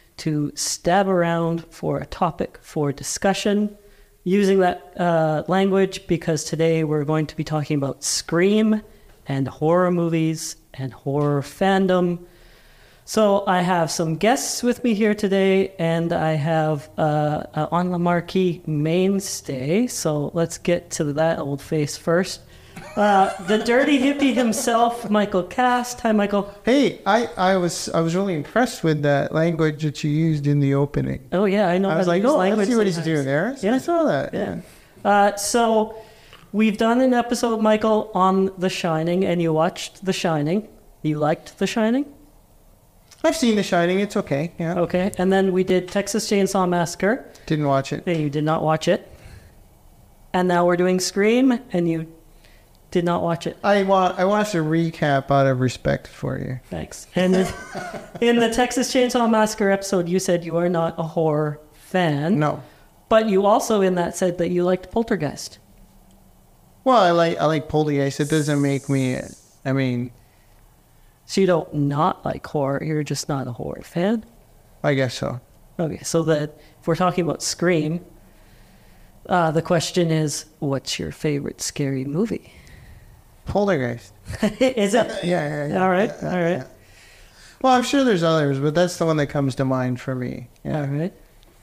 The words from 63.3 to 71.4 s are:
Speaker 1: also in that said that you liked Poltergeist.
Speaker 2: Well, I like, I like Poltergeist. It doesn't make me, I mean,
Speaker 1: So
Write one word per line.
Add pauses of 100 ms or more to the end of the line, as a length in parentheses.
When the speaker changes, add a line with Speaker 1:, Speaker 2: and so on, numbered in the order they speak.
Speaker 1:
also
in
that
said
that
you
liked
Poltergeist. (1200)
Speaker 2:
Well,
I
like,
I
like
Poltergeist.
It
doesn't
make
me, (480)
I
mean, (1120)
Speaker 1:
So